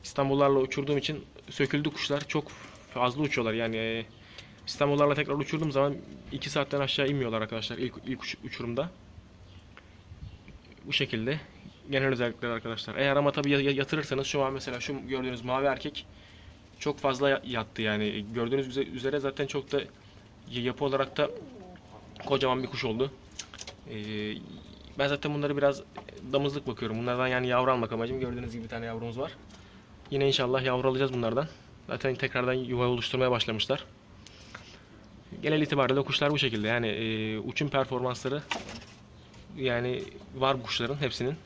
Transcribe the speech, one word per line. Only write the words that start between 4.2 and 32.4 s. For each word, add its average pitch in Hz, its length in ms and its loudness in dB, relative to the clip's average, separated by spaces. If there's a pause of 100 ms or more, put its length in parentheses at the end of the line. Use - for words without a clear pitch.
İstanbullarla 143 440 4
tekrar 143 200 0
uçurduğum 151 380 0
zaman 139 240 4 (360)
iki 139 180 -4
saatten 143 300 0
aşağı 135 280 2
inmiyorlar 120 340 2
arkadaşlar 113 360 -4
ilk, 123 160 -2 (120)
ilk 127 160 -4
uç-, - 220 -6
uçurumda. 120 460 -4 (2000)
Bu 131 60 -6
şekilde 127 480 0 (500)
genel 135 180 2
özellikler 120 420 0
arkadaşlar. 113 440 -6
Eğer 139 220 4
ama 143 160 4
tabii 143 180 0
ya-, 139 100 6
ya-, 139 120 4
yatırırsanız 139 540 0
şu 143 160 2
an 135 100 2
mesela 127 280 -6
şu 135 280 -6
gördüğünüz 127 360 -2
mavi 131 220 2
erkek 139 400 -2 (720)
çok 147 200 -2
fazla 139 320 4
ya-, 135 140 2
yattı 113 380 -4
yani. 107 420 0 (100)
Gördüğünüz 127 340 0
üze-, 131 160 0
üzere 135 360 -2
zaten 139 260 -2
çok 135 260 -4
da 139 80 2 (680)
y-, 120 120 -2
yapı 123 220 0
olarak 135 320 0
da 147 140 2 (960)
kocaman 131 360 4
bir 131 60 -4
kuş - 160 -4
oldu. 123 260 2 (800)
Ee, - 40 -10 (1040)
ben 139 100 2
zaten 143 260 0
bunları 143 220 0
biraz 139 260 4 (500)
damızlık 143 340 2
bakıyorum. 113 320 -2
Bunlardan 123 300 2
yani 127 180 2
yavru 127 260 6
almak 117 200 2
amacım. 120 280 -2
Gördüğünüz 123 320 -4
gibi 117 120 -8
bir 110 40 -10
tane 117 180 -6
yavrumuz 113 320 -6
var. 156 140 -4 (800)
Yine 135 160 4
inşallah 131 380 4
yavru 127 240 4
alacağız 131 240 2
bunlardan. 123 360 2 (380)
Zaten 131 280 -2
tekrardan 127 380 0